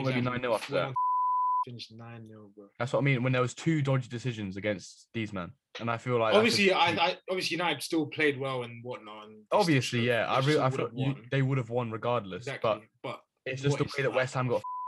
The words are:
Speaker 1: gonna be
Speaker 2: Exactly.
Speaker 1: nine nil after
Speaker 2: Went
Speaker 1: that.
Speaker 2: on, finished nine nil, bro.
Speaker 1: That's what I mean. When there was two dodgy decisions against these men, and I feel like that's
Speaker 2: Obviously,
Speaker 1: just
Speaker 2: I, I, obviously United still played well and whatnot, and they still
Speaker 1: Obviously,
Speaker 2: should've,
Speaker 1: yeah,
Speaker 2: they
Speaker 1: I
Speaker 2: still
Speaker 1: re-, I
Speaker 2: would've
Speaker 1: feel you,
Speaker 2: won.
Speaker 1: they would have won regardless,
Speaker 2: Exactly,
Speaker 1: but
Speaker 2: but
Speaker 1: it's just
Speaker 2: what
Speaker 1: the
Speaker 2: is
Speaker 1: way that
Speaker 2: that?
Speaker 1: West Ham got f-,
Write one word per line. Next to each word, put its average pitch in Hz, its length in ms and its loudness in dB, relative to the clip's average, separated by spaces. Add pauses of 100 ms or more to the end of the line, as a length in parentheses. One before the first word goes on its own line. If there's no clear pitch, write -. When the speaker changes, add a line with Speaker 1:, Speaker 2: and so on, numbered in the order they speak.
Speaker 1:
gonna 131 80 0
be 127 60 0
Speaker 2:
Exactly. 123 120 2
Speaker 1:
nine 123 120 -2
nil 123 120 2
after 104 200 -2
Speaker 2:
Went 87 100 2
Speaker 1:
that. - 60 -4
Speaker 2:
on, 127 40 -6 (680)
finished 120 280 -14
nine 117 360 -16
nil, 107 260 -20
bro. 101 140 -20 (100)
Speaker 1:
That's 120 140 -4
what 113 80 2
I - 20 0
mean. 131 220 4
When 131 80 2
there 127 100 4
was 123 120 0
two 156 280 0
dodgy 135 260 0
decisions 110 480 -6
against 98 560 -4
these 110 200 -4
men, 92 180 -6 (300)
and 117 100 -4
I 117 60 0
feel 123 220 0
like 113 160 4
that's 202 40 10
Speaker 2:
Obviously, 214 280 4
Speaker 1:
just 185 100 4
Speaker 2:
I, 170 140 4 (140)
I, 185 140 0 (100)
obviously 175 280 -2
United 156 260 -2
still 160 240 0
played 143 320 0
well 131 240 -4
and 117 220 -12
whatnot, 107 420 -12
and 107 120 -20
they - 80 -20
still 180 120 4
Speaker 1:
Obviously, 139 400 4
Speaker 2:
should've, 117 80 2
Speaker 1:
yeah, 117 200 4
Speaker 2:
they - 40 0
Speaker 1:
I 120 100 4
Speaker 2:
still 147 140 4
Speaker 1:
re-, 143 60 4
I 127 80 4
Speaker 2:
would've - 240 -2
Speaker 1:
feel 123 80 -4
you, 139 140 0
Speaker 2:
won. - 180 -16
Speaker 1:
they 135 100 4
would 135 160 2
have 117 120 -4
won 120 200 -2
regardless, 110 560 -2
Speaker 2:
Exactly, 123 240 0
Speaker 1:
but 104 120 0 (200)
Speaker 2:
but - 220 -8 (200)
Speaker 1:
it's 131 180 -6
just 143 100 4
Speaker 2:
what 135 80 0
Speaker 1:
the 147 60 2
Speaker 2:
is - 120 -8
Speaker 1:
way 139 60 0
that 123 60 2
Speaker 2:
that? 107 60 -2
Speaker 1:
West 131 180 0
Ham 127 120 0
got 120 120 2
f-, - 40 -6 (260)